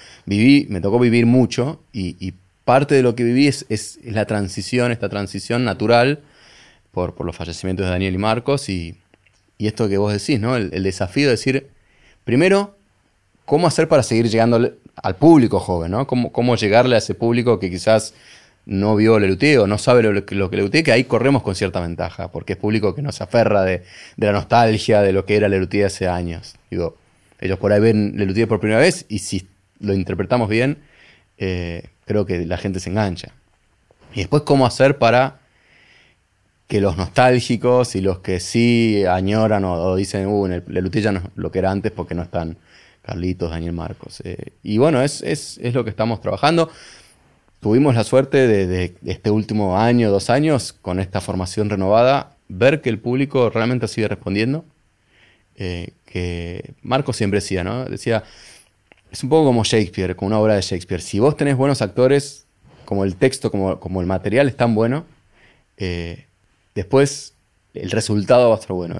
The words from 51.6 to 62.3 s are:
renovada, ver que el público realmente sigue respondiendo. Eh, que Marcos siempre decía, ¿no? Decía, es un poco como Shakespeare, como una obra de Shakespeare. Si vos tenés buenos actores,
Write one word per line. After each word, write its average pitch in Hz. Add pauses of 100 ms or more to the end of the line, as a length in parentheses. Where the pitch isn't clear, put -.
renovada, 110 (120)
ver 127
que -
el 110
público 127
realmente 113
sigue 107
respondiendo. 107 (920)
Eh, 87 (160)
que 87 (100)
Marcos 135
siempre 101
decía, 92
¿no? 110
Decía, 110 (880)
es -
un 135
poco 156
como 117
Shakespeare, 92
como 98
una 107
obra 107
de 98
Shakespeare. 90
Si -
vos 143
tenés 143
buenos 135
actores, 131 (400)